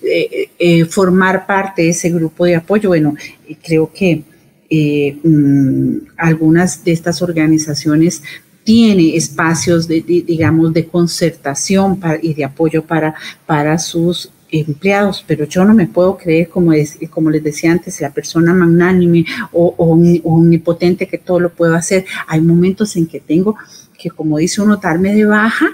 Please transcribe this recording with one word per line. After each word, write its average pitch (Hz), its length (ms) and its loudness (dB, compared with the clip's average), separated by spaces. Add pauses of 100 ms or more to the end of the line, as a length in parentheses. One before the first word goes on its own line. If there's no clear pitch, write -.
eh, - 560 -4
eh, 170 280 2
formar 185 600 0
parte 190 380 -4
de 165 60 2
ese 175 200 -4
grupo 170 360 -2
de 175 100 2
apoyo. 196 340 0
Bueno, 151 260 0 (460)
creo 160 320 -2
que, 160 300 -2 (460)
eh, 147 540 0
mm, 139 760 2 (200)
algunas 160 680 0
de 175 80 0
estas 170 300 -4
organizaciones 156 1000 0 (400)
tiene 202 520 4
espacios 165 720 -2
de, 160 140 0
de, 175 200 0
digamos, 160 520 0
de 160 120 0
concertación 175 1120 -2
pa-, 165 220 -2
y 160 120 -4
de 143 120 -4
apoyo 156 380 -2
para, 156 300 -2 (320)
para 151 320 0
sus 170 540 -4 (180)
empleados, 185 760 -2
pero 151 180 -2
yo 180 200 0
no 214 80 6
me 190 140 4
puedo 185 280 0
creer, 165 320 0
como 170 260 0
es, 147 240 -2 (120)
como 160 220 -2
les 151 120 -2
decía 151 280 -2
antes, 180 280 -4
la 143 140 -8
persona 165 400 0
magnánime 175 720 4 (260)
o, 170 260 0
o 165 180 2
omni-, 170 280 4
omnipotente 170 840 0
que 170 100 -10
todo 180 220 -2
lo 175 120 -2
puedo 165 240 0
hacer. 185 300 -2 (220)
Hay 160 140 0
momentos 180 540 0
en 165 120 -2
que 143 120 -14
tengo 185 360 -2 (420)
que, 170 140 -12
como 151 260 -4
dice 180 240 -2
uno, 208 160 2
darme 185 360 -2
de 214 120 4
baja 214 480 0